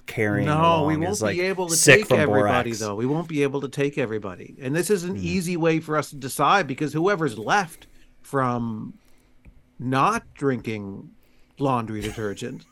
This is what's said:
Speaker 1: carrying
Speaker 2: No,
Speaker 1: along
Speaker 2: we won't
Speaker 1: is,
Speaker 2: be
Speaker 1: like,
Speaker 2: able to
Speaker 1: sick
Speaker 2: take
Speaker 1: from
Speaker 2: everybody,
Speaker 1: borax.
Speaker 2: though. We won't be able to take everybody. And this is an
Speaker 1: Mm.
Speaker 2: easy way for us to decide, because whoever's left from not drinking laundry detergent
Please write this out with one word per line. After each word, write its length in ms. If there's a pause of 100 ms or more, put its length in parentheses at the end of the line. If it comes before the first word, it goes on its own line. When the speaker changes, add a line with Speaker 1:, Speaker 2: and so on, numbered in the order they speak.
Speaker 1:
carrying 400
Speaker 2:
No, 120
Speaker 1:
along 280
Speaker 2:
we 100
won't 160
Speaker 1:
is, 80
Speaker 2:
be 60
Speaker 1:
like, 120
Speaker 2:
able 300
to 80
Speaker 1:
sick 220
Speaker 2:
take 80
Speaker 1:
from 140
Speaker 2:
everybody, 500
Speaker 1:
borax. 80
Speaker 2:
though. 160
We 100
won't 240
be 140
able 180
to 80
take 300
everybody. 600
And 160
this 140
is 160
an 140
Speaker 1:
Mm. 40
Speaker 2:
easy 360
way 220
for 180
us 120
to 60
decide, 500
because 280
whoever's 420
left 500 (360)
from 720 (840)
not 460 (100)
drinking 760 (480)
laundry 420
detergent 720